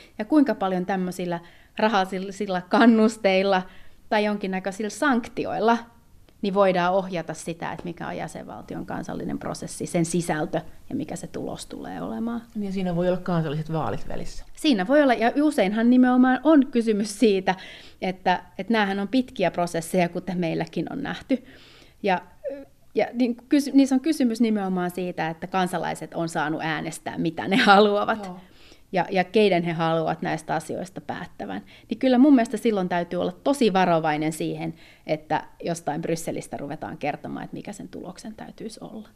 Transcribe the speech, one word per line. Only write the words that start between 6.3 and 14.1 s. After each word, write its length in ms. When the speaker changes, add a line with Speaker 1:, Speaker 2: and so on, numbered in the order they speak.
Speaker 1:
niin 120
voidaan 400
ohjata 400
sitä, 380
että 140
mikä 220
on 100
jäsenvaltion 680
kansallinen 540
prosessi, 460
sen 200
sisältö 560
ja 60
mikä 200
se 120
tulos 380
tulee 360
olemaan. 400
Speaker 2:
Niin, 80
ja 80
siinä 240
voi 120
olla 120
kansalliset 540
vaalit 340
välissä. 460